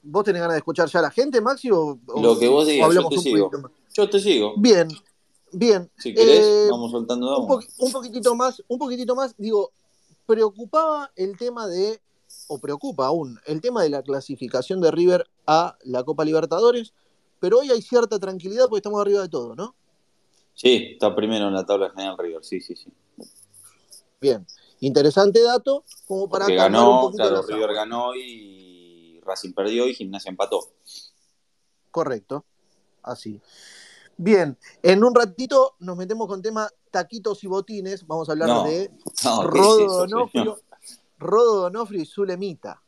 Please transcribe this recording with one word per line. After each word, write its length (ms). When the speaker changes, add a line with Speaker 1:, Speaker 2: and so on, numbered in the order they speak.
Speaker 1:
¿Vos 200
tenés 180
ganas 140
de 40
escuchar 280
ya 120
a 40
la 80
gente, 300
Maxi, 300
o, 360
o, 140
Speaker 2:
Lo 160
que 100
vos 160
Speaker 1:
o 40
Speaker 2:
digas, 120
yo 60
Speaker 1:
hablamos 240
Speaker 2:
te 80
Speaker 1:
un 60
Speaker 2:
sigo. 260
Speaker 1:
poquito 140
más? 80
Speaker 2:
Yo 160
te 100
sigo. 380
Speaker 1:
Bien, 300
bien. 460
Speaker 2:
Si 160
querés, 320
Speaker 1:
Eh, 240
Speaker 2:
vamos 220
soltando 340
de 80
Speaker 1:
un 40
Speaker 2:
a 20
uno. 80
Speaker 1:
po-, 260
un 60
poquitito 440
más, 320
un 100
poquitito 380
más, 220
digo, 340
preocupaba 880
el 220
tema 300
de, 320
o 120
preocupa 480
aún, 400
el 140
tema 200
de 80
la 140
clasificación 760
de 120
River 340
a 360
la 200
Copa 200
Libertadores, 680
pero 200
hoy 120
hay 100
cierta 380
tranquilidad 460
porque 140
estamos 220
arriba 220
de 60
todo, 260
¿no? 200
Speaker 2:
Sí, 400
está 220
primero 320
en 60
la 120
tabla 240
general 280
River, 260
sí, 180
sí, 140
sí. 160
Speaker 1:
Bien, 240
interesante 600
dato, 420
como 220
para 160
Speaker 2:
Porque 120
Speaker 1:
calmar 240
Speaker 2:
ganó, 140
Speaker 1:
un 120
poquito 160
Speaker 2:
claro, 140
Speaker 1:
las 100
Speaker 2:
River 160
Speaker 1:
aguas. 120
Speaker 2:
ganó 400
y 1120
Racing 280
perdió 340
y 80
Gimnasia 340
empató. 300
Speaker 1:
Correcto, 540
así. 380
Bien, 400
en 220
un 100
ratito 640
nos 180
metemos 300
con 140
tema 280
taquitos 540
y 40
botines, 600
vamos 220
a 20
hablar 160
Speaker 2:
No, 160
Speaker 1:
de 260
Speaker 2:
no, 160
¿qué 60
Speaker 1:
Rodo 320
Speaker 2:
es 60
eso, 140
Speaker 1:
Donofrio, 440
Speaker 2:
señor? 180
Speaker 1:
Rodo 460
Donofrio 380
y 40
Zulemita. 840